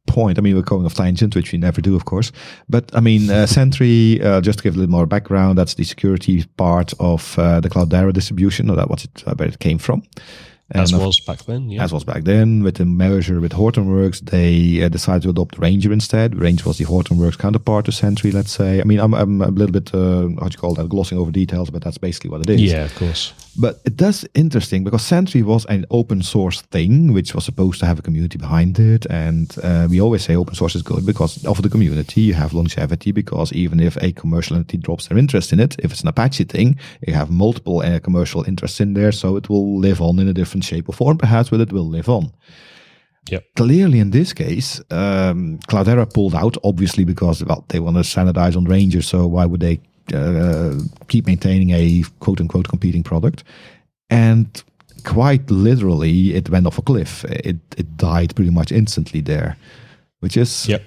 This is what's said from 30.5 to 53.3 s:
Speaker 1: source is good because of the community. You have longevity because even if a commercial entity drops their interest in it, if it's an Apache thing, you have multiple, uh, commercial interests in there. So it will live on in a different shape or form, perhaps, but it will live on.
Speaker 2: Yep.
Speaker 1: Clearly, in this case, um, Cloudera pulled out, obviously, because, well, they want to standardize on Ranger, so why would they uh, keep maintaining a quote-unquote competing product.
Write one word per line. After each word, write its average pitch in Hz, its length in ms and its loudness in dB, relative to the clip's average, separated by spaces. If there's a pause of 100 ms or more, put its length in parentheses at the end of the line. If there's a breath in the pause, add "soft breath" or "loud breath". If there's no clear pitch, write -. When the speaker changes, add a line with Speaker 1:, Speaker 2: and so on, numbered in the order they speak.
Speaker 1:
source 87 180 -2
is 87 100 -6
good - 220 -4
because - 380 -2
of - 180 -2
the 98 80 0
community. 78 520 0
You 104 140 2
have 78 180 -2
longevity 85 580 -2
because - 400 -4
even 82 300 0
if 85 200 0
a 90 120 -2
commercial 82 420 -4
entity 85 220 -4
drops 82 300 -8
their 90 100 -2
interest 131 340 0
in - 80 4
it, 127 200 2
if - 120 -4
it's - 80 -12
an - 80 -4
Apache 113 380 0
thing, 127 340 0 (260 loud breath)
you 80 80 -2
have 76 160 -2
multiple, 90 520 0
uh, 85 180 0
commercial 87 480 -2
interests - 320 -4
in 101 140 0
there. 104 180 2
So 95 240 -2
it 101 140 -6
will 101 280 0
live 95 240 2
on 85 180 2
in 95 100 2
a 95 40 0
different 92 280 -2
shape 82 260 -6
or - 60 -8
form, 147 240 2
perhaps, 117 320 2
but 113 100 2
it 107 140 -2
will 85 160 -2
live 82 180 -4
on. 107 240 0 (1000 soft breath)
Speaker 2:
Yep. 92 120 -6 (120)
Speaker 1:
Clearly, 139 440 4
in 98 120 2
this 147 200 2
case, 131 480 -6 (120)
um, 90 640 -2 (100)
Cloudera 110 380 2
pulled 98 300 0
out, 98 280 0
obviously, 95 400 0
because, 87 400 0
well, 80 260 -4
they 85 100 -4
want 85 180 0
to 87 60 2
standardize 90 520 0
on 90 100 0
Ranger, 92 360 2
so 90 260 0
why 87 200 2
would 87 120 -2
they 85 220 0 (320)
uh, 82 600 0 (340)
keep 113 200 0
maintaining 95 440 2
a 85 320 2 (160)
quote-unquote 90 480 -2
competing 87 360 -2
product. 82 400 -2 (680 loud breath)